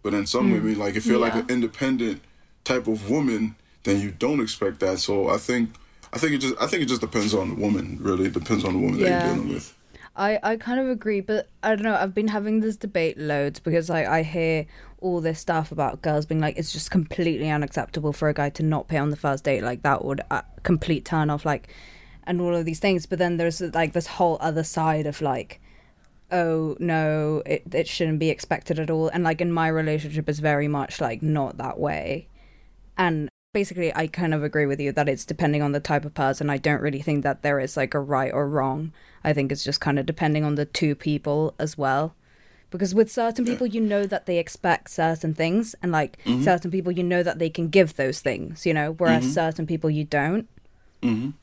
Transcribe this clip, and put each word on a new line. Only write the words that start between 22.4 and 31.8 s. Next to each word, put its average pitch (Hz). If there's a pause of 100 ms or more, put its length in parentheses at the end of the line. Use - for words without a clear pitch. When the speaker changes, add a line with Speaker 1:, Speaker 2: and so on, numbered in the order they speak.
Speaker 2:
all 175
of 165
these 160
things. 185
But 180
then 175
there's, 170
like, 165
this 170
whole 170
other 160
side 156
of, 147
like, 131 (680)
"Oh, 160
no, 156
it, - (100)
it 170
shouldn't 156
be 160
expected -
at 156
all." 160
And, 175
like, 165
in 175
my 165
relationship, 156
it's 151
very 147
much, 143
like, 120
not 151
that 127
way. 147 (720)